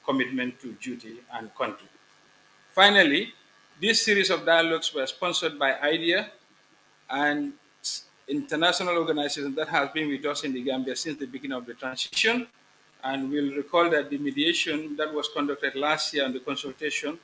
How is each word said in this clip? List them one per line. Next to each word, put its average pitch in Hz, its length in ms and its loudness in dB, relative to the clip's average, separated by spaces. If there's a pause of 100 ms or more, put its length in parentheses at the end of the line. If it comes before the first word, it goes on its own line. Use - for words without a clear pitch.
commitment 127 560 -2
to 120 140 -12
duty 117 480 -12 (120)
and 110 220 -12
country. 107 320 -6 (840)
Finally, 190 600 6 (460)
this 214 240 2
series 202 260 4
of 156 160 0
dialogues 165 480 4
were 135 140 -2
sponsored 165 500 -2
by 139 220 2
idea, 165 500 0 (800)
an 143 440 0 (720)
international 170 720 0
organization 147 580 -2
that 156 140 -2
has 143 200 2
been 156 200 -2
with 139 160 -4
us 147 180 -4
in 143 80 -4
the 127 100 -4
Gambia 131 340 -2
since 147 240 -6
the 139 80 -6
beginning 139 280 -10
of 120 100 -8
the 120 100 -12
transition. 220 720 -2 (560)
And 135 260 -4
we'll 143 240 0
recall 170 380 2
that 143 180 2
the 143 80 -2
mediation 147 800 -2
that 151 180 -4
was 147 160 -4
conducted 143 460 -4
last 151 380 0
year 143 120 0
on 127 80 -2
the 127 60 -8
consultation 143 840 -6